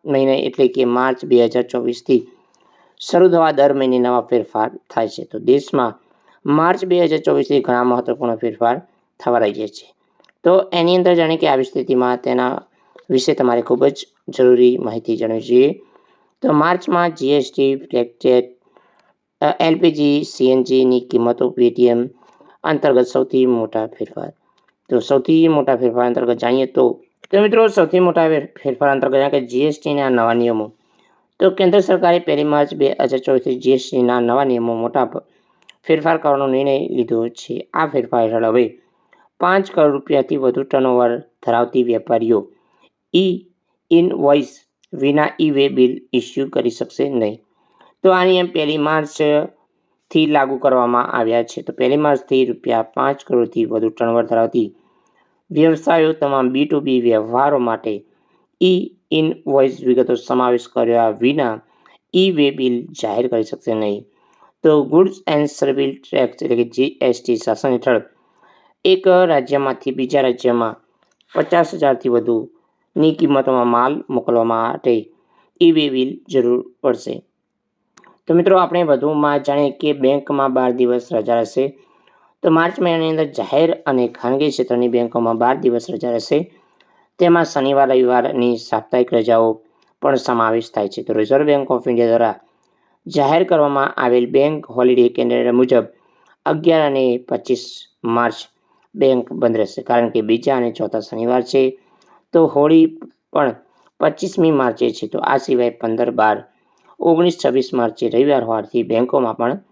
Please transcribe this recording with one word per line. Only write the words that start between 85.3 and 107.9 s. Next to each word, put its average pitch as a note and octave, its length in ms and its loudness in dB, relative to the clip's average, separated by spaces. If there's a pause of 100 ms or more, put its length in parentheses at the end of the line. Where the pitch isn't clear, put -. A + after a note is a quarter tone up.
બાર B2 200 0
દિવસ A#2+ 320 -2
રજા A#2+ 220 -6
રહેશે. C#3+ 400 -4 (680)
તેમાં E3+ 260 4
શનિવાર, C#3 440 0
રવિવારની B2 680 0
સાપ્તાહિક B2 560 -2
રજાઓ A2+ 480 2 (400)
પણ C#3 140 0
સમાવેશ A2+ 560 -2
થાય G#2 160 -2
છે. G2+ 160 -10
તો A2+ 100 -4
Reserve A2+ 300 2
Bank C#3+ 200 2
of C3 240 -2
India A#2+ 180 0
દ્વારા A2+ 340 0 (680)
જાહેર D3+ 360 0
કરવામાં C#3+ 500 0
આવેલ B2 320 0
બેંક D3 400 0
હોલિડે B2 440 2
કેલેન્ડર A#2+ 420 -2
મુજબ B2+ 320 2 (640)
અગિયાર D#3+ 400 0
અને C3 320 0
પચીસ - 640 -6 (200)
માર્ચ A#2 320 0 (600)
બેંક C3 380 0
બંધ A#2 240 -2
રહેશે, G#2 240 -4
કારણ A#2+ 280 0
કે A2 120 -2
બીજા A#2 360 -2
અને A#2+ 140 -2
ચોથા A2 280 -6
શનિવાર A#2 420 -4
છે. C3 380 -2 (540)
તો E3 120 4
હોળી D#3+ 540 2 (340)
પણ C3+ 220 0 (440)
પચીસમી D#3+ 520 0
માર્ચે B2 380 0
છે. A2 180 -8
તો - 120 -8
આ - 180 0
સિવાય B2 320 -2
પંદર, A#2 420 -4
બાર, G#2+ 320 0 (560)
ઓગણીસ, E3+ 460 2
છવ્વીસ B2+ 280 0
માર્ચે A#2+ 360 -2